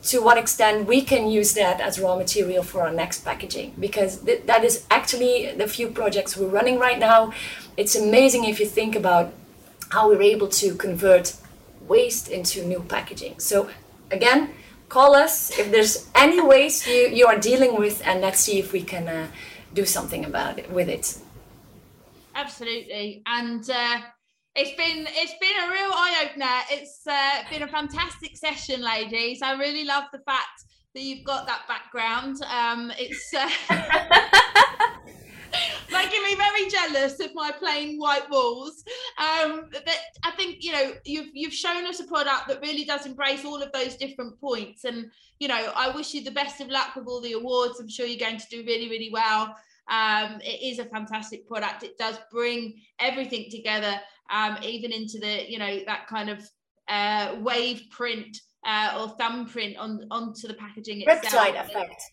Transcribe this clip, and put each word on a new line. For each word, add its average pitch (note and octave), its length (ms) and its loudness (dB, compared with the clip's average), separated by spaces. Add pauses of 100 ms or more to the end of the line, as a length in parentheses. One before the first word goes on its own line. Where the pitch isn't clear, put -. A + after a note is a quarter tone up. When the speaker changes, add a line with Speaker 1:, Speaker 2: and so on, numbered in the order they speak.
Speaker 1:
to B3+ 160 2
what A#3 180 8
extent G#3+ 500 2
we C4 140 6
can A#3+ 260 2
use G#3 280 2
that F#3 260 2
as F#3 180 -4
raw F#3 160 2
material F#3 480 0
for F3+ 200 -2
our D#3+ 100 -2
next E3 320 -4
packaging, - 520 -8
because G3 440 -2
th-, A#3 240 0
that A3+ 180 6
is A#3 260 2
actually B3 680 2
the G#3+ 100 0
few A#3 220 -4
projects G3+ 480 -2
we're F#3+ 100 0
running A#3 320 2
right B3 200 4
now. A3+ 340 8 (420)
It's G#3 220 0
amazing A#3 480 6
if G#3+ 160 -2
you G#3 40 4
think A3 300 -2
about F3 380 4 (560)
how A3 180 4
we're G3+ 140 8
able G#3 260 4 (160)
to F#3 120 2
convert F3+ 600 4 (500)
waste A#3 440 2
into F3+ 360 -4
new F3+ 140 -2
packaging. - 600 -8
So G3 300 0 (400)
again, B3 440 4 (360)
call C#4 260 10
us - 420 4
if G3+ 140 0
there's G#3+ 440 4
any D#4+ 260 8
waste C#4+ 460 8
you, B3 200 6
you A#3 200 8
are G#3+ 100 6
dealing A#3+ 400 4
with, G#3 280 0
and F#3 160 2
let's F#3+ 180 2
see G3+ 200 2
if F#3+ 120 -4
we F3+ 100 -2
can, E3+ 260 -8
uh, D#3+ 200 -6 (460)
do G3 120 0
something D#3+ 400 -4
about - 320 -4
it, - 140 -14
with F3+ 180 0
it. - 280 -6 (1160)
Speaker 2:
Absolutely. A3+ 920 -10
And, A#3 440 -6
uh, A#3+ 320 -2 (540)
it's C#4 200 -2
been, D#4+ 340 -4
it's E4 300 -6
been G4 260 0
a F4 60 -4
real G4 220 -2
eye-opener. D4 680 -2 (100)
It's, C#4+ 340 -10
uh, C#4 440 0
been D4+ 140 -8
a D4 40 -10
fantastic D#4 680 -8
session, C#4+ 440 -6
ladies. A3+ 600 -4
I C4+ 120 -2
really D4 300 -4
love C#4 280 -2
the C4+ 80 -16
fact - 440 -6 (320)
that C4 60 -14
you've C4+ 240 -12
got C4+ 220 -6
that A#3 200 -8
background. B3 760 -6
Um, A#3 540 -4
it's, - 360 -12
uh, C4+ 160 -2 (200)
<laughs> - 580 4 (1600)
making F#4+ 320 0
me G4+ 120 0
very G4+ 340 2
jealous D4 500 0
of D#4+ 140 -8
my D4+ 180 -6
plain D4 460 -6
white C#4+ 320 -2
walls. C4 540 -2 (340)
Um, D#4 540 -2
but D#4+ 260 -6 (260)
I E4+ 80 -2
think, F4 320 -8
you E4 80 -6
know, C4+ 220 -2 (120)
you've, D4 280 -8
you've D4 200 -10
shown F4 320 -4
us F4 140 -10
a E4+ 60 -12
product C#4+ 420 -2
that C4+ 140 -6
really D4 240 -6
does C#4+ 200 -6
embrace C#4 400 -4
all C#4+ 160 -10
of C#4 100 -10
those C4 240 -6
different C4 440 -12
points. A#3 440 -8
And, A#3 280 -10 (280)
you C#4+ 80 -6
know, A3+ 280 -4
I C4 140 -2
wish D4 240 -10
you C#4+ 100 -10
the B3+ 80 -12
best C#4+ 300 -8
of C4 80 -14
luck C4+ 260 -4
with B3 120 -14
all B3 140 -10
the A#3 120 -10
awards. B3 460 -2
I'm A3 100 -18
sure B3 160 -8
you're A#3+ 140 -8
going A3+ 200 -6
to - 100 -20
do A#3 160 -14
really, A3+ 240 -4
really A3+ 220 -10
well. A3 440 -2 (340)
Um, G#3+ 520 -2
it A3+ 200 -10
is B3 180 -8
a A3+ 60 -10
fantastic A3 600 -12
product. G#3 360 -8
It - 140 -18
does A3 200 -6 (140)
bring A#3 500 -6 (180)
everything B3 500 -6
together, G#3+ 500 -6 (300)
um, G#3+ 320 -4
even A3+ 300 -10
into A3 280 -12
the, G#3 300 -6
you A3+ 100 -12
know, G3+ 260 -6
that G#3 220 -8
kind G#3+ 220 -8
of, G#3 180 -14 (420)
uh, G#3 500 -2
wave A#3+ 500 -4
print, A#3 480 -10 (280)
uh, G#3+ 340 -2
or A3 180 -10
thumbprint A#3 600 -8
on, A3 340 -12
onto A#3 360 -10
the G#3+ 80 -12
packaging G#3 460 -14
itself. D#4+ 220 4
Speaker 1:
Riptide G#3 420 0
effect. - 360 -10 (120)